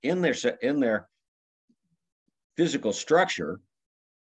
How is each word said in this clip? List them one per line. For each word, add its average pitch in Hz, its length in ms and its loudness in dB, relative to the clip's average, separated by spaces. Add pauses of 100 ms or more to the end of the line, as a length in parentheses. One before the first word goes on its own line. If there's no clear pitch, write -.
in 175 200 0
their 139 120 2
se-, - 280 -2
in 139 180 0
their 107 280 0 (1500)
physical 139 360 0
structure, 101 680 0 (640)